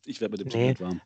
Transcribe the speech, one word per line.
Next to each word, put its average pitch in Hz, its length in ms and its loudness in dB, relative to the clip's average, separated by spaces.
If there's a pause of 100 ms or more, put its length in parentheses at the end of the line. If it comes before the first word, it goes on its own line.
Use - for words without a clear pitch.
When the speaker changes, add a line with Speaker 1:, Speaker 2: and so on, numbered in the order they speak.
Speaker 1:
ich - 160 -10
werd 107 120 0
mit 101 80 -4
dem - 80 -6
Typ 113 120 0
Speaker 2:
Nee, 123 100 6
Speaker 1:
nicht 127 100 0
warm. 90 260 -4